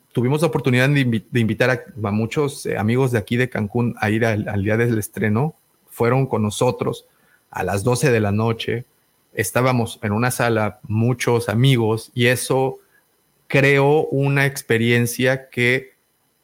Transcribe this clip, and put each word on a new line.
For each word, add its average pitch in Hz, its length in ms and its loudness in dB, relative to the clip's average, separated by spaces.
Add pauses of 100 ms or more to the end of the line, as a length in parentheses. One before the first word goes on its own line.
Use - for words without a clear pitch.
(120)
tuvimos 131 300 0
la 165 80 2
oportunidad 135 380 2
de 143 140 2
invi-, 117 300 -2
de 127 80 0
invitar 117 320 0
a, 113 360 -6
a 98 40 -2
muchos, 135 560 -4
eh, 117 100 -4
amigos 120 340 0
de 120 60 0
aquí 113 200 -2
de 123 120 0
Cancún 113 500 -4
a 107 120 0
ir 110 120 0
al, 107 240 0
al 101 160 -4
día 107 140 0
del 117 220 0
estreno. 113 560 -2 (340)
Fueron 127 380 0
con 110 160 -2
nosotros 123 640 -2 (420)
a - 140 -8
las 98 200 -2
doce 123 280 2
de 113 80 4
la 104 120 0
noche. 113 540 -4 (480)
Estábamos 123 680 0
en 104 80 -2
una 117 180 0
sala, 110 540 -2
muchos 117 640 0
amigos, 113 640 2
y 120 140 2
eso 131 500 0 (680)
creó 139 600 4
una 139 380 0
experiencia 120 1040 0
que 127 460 -2 (480)